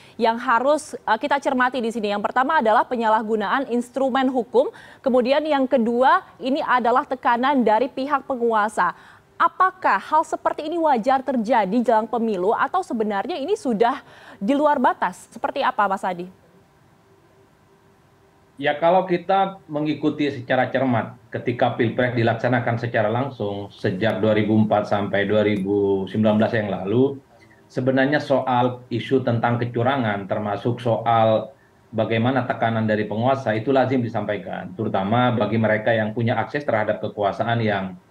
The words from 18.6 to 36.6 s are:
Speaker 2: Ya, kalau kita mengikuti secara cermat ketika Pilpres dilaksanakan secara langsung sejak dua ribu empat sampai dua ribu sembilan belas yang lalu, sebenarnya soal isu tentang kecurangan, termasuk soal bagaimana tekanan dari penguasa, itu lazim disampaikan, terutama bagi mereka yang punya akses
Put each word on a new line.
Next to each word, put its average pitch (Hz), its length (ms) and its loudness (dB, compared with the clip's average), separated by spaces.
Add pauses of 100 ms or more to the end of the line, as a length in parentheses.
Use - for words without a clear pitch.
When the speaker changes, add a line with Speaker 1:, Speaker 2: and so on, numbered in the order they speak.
Speaker 2:
Ya, 147 160 0
kalau 175 320 4
kita 190 560 0
mengikuti 151 640 -2
secara 127 400 -2
cermat 123 480 0 (160)
ketika 120 400 -2
Pilpres 123 400 0
dilaksanakan 120 640 0
secara 113 320 -2
langsung 107 640 -4
sejak 98 480 -2
dua 107 160 2
ribu 107 160 2
empat 107 400 2
sampai 101 320 0
dua 104 160 2
ribu 98 640 0
sembilan 107 320 2
belas 107 160 2
yang 107 160 -2
lalu, 107 480 0 (560)
sebenarnya 135 480 0
soal 127 720 0
isu 127 320 0
tentang 120 320 0
kecurangan, 117 720 -2
termasuk 104 560 -4
soal 113 640 2 (480)
bagaimana 113 480 0
tekanan 113 400 -2
dari 107 240 0
penguasa, 113 480 -2
itu 127 160 -2
lazim 127 320 2
disampaikan, 101 720 -6
terutama 107 560 0
bagi 104 240 0
mereka 110 400 2
yang 107 160 -2
punya 117 240 -2
akses 110 320 -4